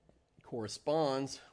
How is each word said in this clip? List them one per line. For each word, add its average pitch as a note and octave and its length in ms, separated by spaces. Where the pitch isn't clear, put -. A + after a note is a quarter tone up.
corresponds C3+ 1000